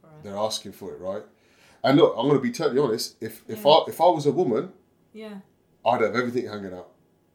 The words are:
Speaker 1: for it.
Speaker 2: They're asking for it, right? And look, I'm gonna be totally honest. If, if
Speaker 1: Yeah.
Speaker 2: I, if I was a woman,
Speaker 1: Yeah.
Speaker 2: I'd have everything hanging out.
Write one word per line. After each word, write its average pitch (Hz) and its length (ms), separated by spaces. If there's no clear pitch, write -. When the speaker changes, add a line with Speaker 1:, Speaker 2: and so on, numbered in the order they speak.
Speaker 1:
for - 80
it. - 160
Speaker 2:
They're 101 140
asking 107 340
for - 220
it, - 60
right? 98 220
And 139 140
look, - 180
I'm 120 100
gonna 143 140
be 120 100
totally 139 300
honest. 113 400
If, - 260
if 110 180
Speaker 1:
Yeah. 143 60
Speaker 2:
I, 160 180
if 117 120
I 165 60
was 165 200
a 139 60
woman, 160 400
Speaker 1:
Yeah. 214 280
Speaker 2:
I'd 120 140
have 107 160
everything 120 320
hanging 98 260
out. 90 140